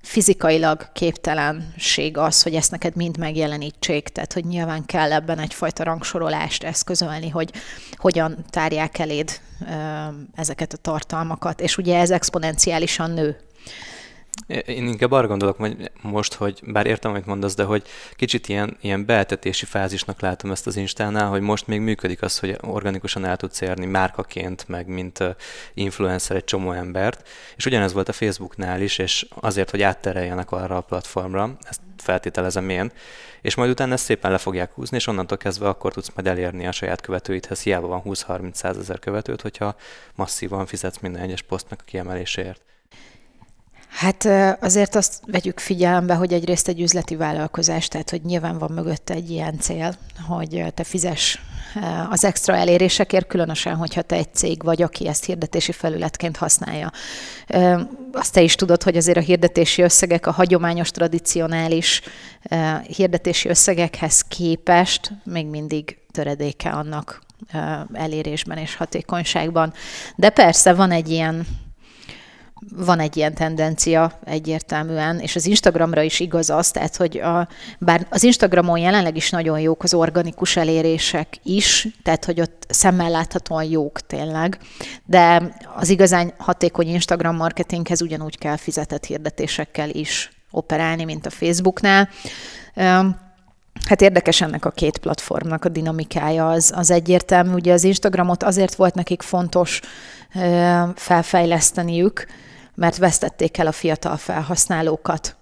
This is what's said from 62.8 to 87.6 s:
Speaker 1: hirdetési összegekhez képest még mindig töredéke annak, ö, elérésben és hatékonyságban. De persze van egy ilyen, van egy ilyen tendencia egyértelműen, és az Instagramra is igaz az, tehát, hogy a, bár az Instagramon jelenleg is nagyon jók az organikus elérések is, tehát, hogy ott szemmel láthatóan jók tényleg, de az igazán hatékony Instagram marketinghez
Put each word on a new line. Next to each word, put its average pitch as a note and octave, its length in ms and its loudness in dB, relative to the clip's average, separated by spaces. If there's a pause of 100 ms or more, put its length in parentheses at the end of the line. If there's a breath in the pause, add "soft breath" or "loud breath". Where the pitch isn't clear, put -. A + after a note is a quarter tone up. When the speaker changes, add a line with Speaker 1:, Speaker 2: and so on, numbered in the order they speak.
Speaker 1:
hirdetési F3 600 0
összegekhez E3+ 760 2
képest F3 920 2 (120)
még E3+ 220 -6
mindig D3+ 520 -6 (140)
töredéke C#3+ 580 -4
annak, D3+ 500 -8 (320)
ö, D#3+ 60 -4 (340)
elérésben D#3 640 -6
és D#3 160 -8
hatékonyságban. E3 1000 -2 (440 loud breath)
De G#3+ 140 6
persze F3+ 440 8
van F#3 160 6
egy E3 180 2
ilyen, D#3+ 380 -2 (1300 loud breath)
van F3 240 4
egy D#3 160 -2
ilyen D3+ 180 0
tendencia D#3+ 880 2
egyértelműen, D#3 960 -4
és - 180 -4
az D#3+ 100 0
Instagramra E3 560 4
is D#3 180 0
igaz E3 300 0
az, D#3+ 200 2
tehát, - 260 -2
hogy E3+ 220 0
a, E3+ 300 0 (300 loud breath)
bár F3 320 4
az F#3+ 120 2
Instagramon F3+ 560 6
jelenleg F3 380 4
is D#3 140 -2
nagyon D#3+ 300 0
jók D#3+ 220 2
az F3+ 120 2
organikus E3+ 640 2
elérések D#3+ 720 2 (140)
is, - 460 2 (140)
tehát, E3 220 0
hogy E3+ 160 0
ott - 280 -4
szemmel F3+ 420 4
láthatóan D#3+ 540 -2
jók D#3 360 -2
tényleg, D#3 580 -4 (460 loud breath)
de F3 500 6 (220)
az F#3 120 0
igazán F3+ 500 6
hatékony F3 500 0
Instagram E3+ 480 0
marketinghez E3+ 640 -2